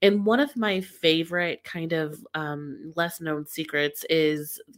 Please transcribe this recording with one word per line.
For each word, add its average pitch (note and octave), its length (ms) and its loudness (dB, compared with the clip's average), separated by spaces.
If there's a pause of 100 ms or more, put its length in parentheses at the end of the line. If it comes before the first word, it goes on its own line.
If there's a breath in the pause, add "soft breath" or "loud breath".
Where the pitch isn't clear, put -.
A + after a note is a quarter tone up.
And G3+ 240 4
one A3+ 140 6
of C#4+ 160 0
my G#3+ 260 0
favorite E3+ 800 0
kind E3 280 -8
of, D#3 320 -4 (120)
um, D3 600 -8
less-known E3 520 -4
secrets D3 640 -2
is, D3+ 520 2 (160)